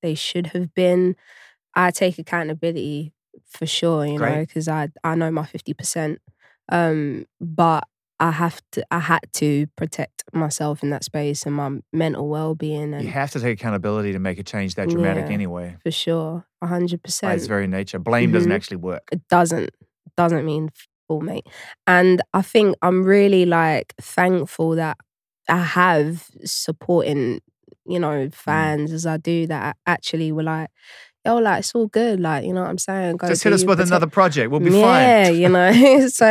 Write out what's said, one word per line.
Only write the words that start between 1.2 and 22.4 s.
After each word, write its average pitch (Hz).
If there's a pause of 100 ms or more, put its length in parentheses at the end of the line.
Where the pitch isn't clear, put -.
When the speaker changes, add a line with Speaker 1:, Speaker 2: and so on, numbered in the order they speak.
Speaker 1:
I 180
take 180
accountability 156 (360)
for -
sure, 156
you 147
Speaker 2:
Great. 120
Speaker 1:
know, 156
'cause 156
I, 156 (160)
I 160
know 165
my 156
fifty -
percent. - (480)
Um, 156 (140)
but 165 (340)
I 165
have 165 (120)
to, -
I 170
had 160 (140)
to 151
protect -
myself 151
in 143
that 143
space 147
and 147
my 143 (140)
mental 160
well-being. 151
And 143
Speaker 2:
You 101
have 139
to 135
take 117
accountability 104
to 95
make 92
a 101
change 98
that 104
dramatic 95
Speaker 1:
Yeah, 104
Speaker 2:
anyway. 87
Speaker 1:
for 165
sure. 165 (140)
A 175
hundred 175
Speaker 2:
By -
its -
Speaker 1:
percent. 185
Speaker 2:
very 101
nature. 95
Blame 117
doesn't -
Speaker 1:
Mm-hmm. -
Speaker 2:
actually -
work. 90
Speaker 1:
It 165
doesn't. 165 (460)
Doesn't 170
mean 156
f-, - (220)
all, 156
mate. - (400)
And 180 (120)
I 190